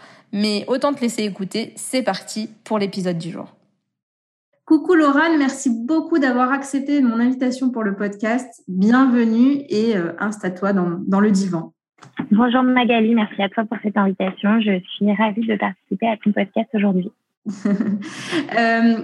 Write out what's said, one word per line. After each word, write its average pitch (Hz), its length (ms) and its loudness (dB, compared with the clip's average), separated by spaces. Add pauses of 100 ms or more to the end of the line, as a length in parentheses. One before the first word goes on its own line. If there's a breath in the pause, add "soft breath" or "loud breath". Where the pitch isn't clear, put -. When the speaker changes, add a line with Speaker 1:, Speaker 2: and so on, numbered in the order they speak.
(320 loud breath)
Speaker 1:
mais 208 340 -2
autant 269 280 0
te 254 80 -8
laisser 233 200 -2
écouter, 208 540 -6
c'est - 260 -4
parti 214 460 -6 (160)
pour 214 140 -2
l'épisode 185 400 -4
du 165 120 -10
jour. - 240 -16 (1120)
Coucou 320 300 2
Laurane, 311 420 4
merci 277 320 0
beaucoup 302 500 0
d'avoir 254 340 2
accepté 277 500 -2
mon 233 180 2
invitation 254 500 0
pour 233 120 -6
le 202 140 -2
podcast. 214 720 -6
Bienvenue 240 920 4 (100)
et, 220 260 0
euh, 175 240 -2
installe-toi 196 540 -4
dans, 180 340 0
dans 196 140 2
le 214 100 6
divan. 185 440 0 (560)
Speaker 2:
Bonjour 240 320 4
Magali, 240 520 4
merci 214 280 0
à 196 80 0
toi 226 140 -2
pour 214 180 -8
cette 208 160 -2
invitation. 196 640 0
Je 196 180 0 (160)
suis 208 160 2
ravie 214 340 0
de 220 100 0
participer 202 520 -4
à 220 80 -2
ton 208 160 0
podcast 208 400 -2
aujourd'hui. 196 380 0 (360)
Speaker 1:
<laughs> 214 40 -8 (1080 loud breath)
Euh, 226 480 2